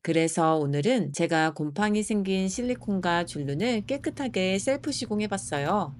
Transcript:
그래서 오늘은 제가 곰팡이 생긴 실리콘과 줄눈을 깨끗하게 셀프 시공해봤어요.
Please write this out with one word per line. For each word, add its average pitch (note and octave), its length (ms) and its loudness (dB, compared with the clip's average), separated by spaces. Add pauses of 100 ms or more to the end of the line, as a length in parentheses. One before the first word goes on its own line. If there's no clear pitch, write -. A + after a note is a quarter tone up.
그래서 D#3+ 560 4
오늘은 D3 560 0
제가 D#3+ 400 2
곰팡이 G3+ 500 0
생긴 F#3+ 460 0
실리콘과 F#3+ 760 0
줄눈을 E3+ 600 -2
깨끗하게 G#3+ 760 -2
셀프 C#4 320 -2
시공해봤어요. G3 1080 -2